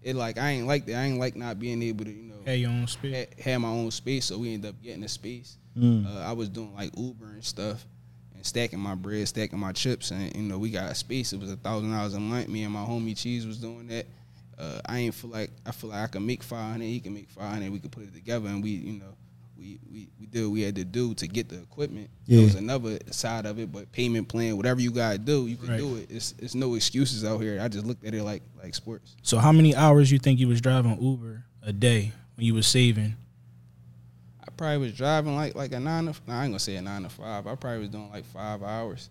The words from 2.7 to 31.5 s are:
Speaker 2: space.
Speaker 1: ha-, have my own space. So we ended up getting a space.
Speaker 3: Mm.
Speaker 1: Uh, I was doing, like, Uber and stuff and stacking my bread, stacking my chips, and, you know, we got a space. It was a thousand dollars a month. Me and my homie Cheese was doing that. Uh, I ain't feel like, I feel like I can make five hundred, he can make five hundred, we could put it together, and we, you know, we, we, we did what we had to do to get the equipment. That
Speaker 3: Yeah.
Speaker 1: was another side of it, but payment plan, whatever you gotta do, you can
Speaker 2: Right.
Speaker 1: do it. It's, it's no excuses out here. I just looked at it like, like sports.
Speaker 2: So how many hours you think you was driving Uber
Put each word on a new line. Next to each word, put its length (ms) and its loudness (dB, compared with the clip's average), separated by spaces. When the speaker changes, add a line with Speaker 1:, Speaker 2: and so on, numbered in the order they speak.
Speaker 2:
space. 480 -6
Speaker 1:
ha-, 140 -20
have 120 2
my 60 0
own 240 -2
space. 340 -4
So 120 -4
we 160 -4
ended 160 -8
up 120 -16
getting 220 -12
a 60 -10
space. 480 -12
Speaker 3:
Mm. 280 6
Speaker 1:
Uh, 140 -8
I 140 -6
was 160 -4
doing, 260 -12
like, 220 -8
Uber 360 -10
and 100 -16
stuff 420 -8
and 100 -16
stacking 340 -2
my 160 -4
bread, 320 -4
stacking 320 -4
my 140 -4
chips, 380 -2
and, 240 -6
you 80 -4
know, 160 -4
we 100 -2
got 220 -4
a 40 -6
space. 380 -4
It 60 -8
was 120 -8
a 60 -8
thousand 340 -4
dollars 220 -2
a 60 -6
month. 280 -4
Me 160 -6
and 100 -6
my 120 -6
homie 320 -4
Cheese 300 -4
was 100 -8
doing 300 -12
that. 180 -8
Uh, 280 -10
I 140 -4
ain't 160 0
feel 160 -14
like, 180 -6
I 60 -10
feel 180 -10
like 140 -4
I 40 -4
can 180 -6
make 180 -4
five 280 -8
hundred, 140 -6
he 160 -6
can 120 -12
make 160 -14
five 240 -10
hundred, 200 -6
we 60 -6
could 120 -14
put 120 -16
it 100 -20
together, 340 -6
and 160 -4
we, 80 -4
you 280 -6
know, 160 -18
we, 200 -16
we, 160 -16
we 80 -18
did 200 -2
what 60 0
we 100 0
had 140 -2
to 100 -4
do 300 -2
to 120 -6
get 220 -4
the 120 -14
equipment. 480 -8
That 60 10
Speaker 3:
Yeah. 120 12
Speaker 1:
was 100 8
another 420 -4
side 340 -4
of 140 -6
it, 140 -6
but 180 -14
payment 380 0
plan, 260 0
whatever 240 2
you 120 2
gotta 260 2
do, 300 0
you 100 -6
can 120 -10
Speaker 2:
Right. 80 0
Speaker 1:
do 200 -2
it. 120 -10
It's, 300 -8
it's 160 -10
no 200 0
excuses 500 2
out 140 0
here. 220 -2
I 60 -2
just 180 -4
looked 200 -6
at 80 -6
it 100 -2
like, 180 -4
like 100 -10
sports. 480 -10
Speaker 2:
So 160 2
how 140 8
many 240 10
hours 360 10
you 60 8
think 220 6
you 80 6
was 140 4
driving 420 6
Uber 400 -2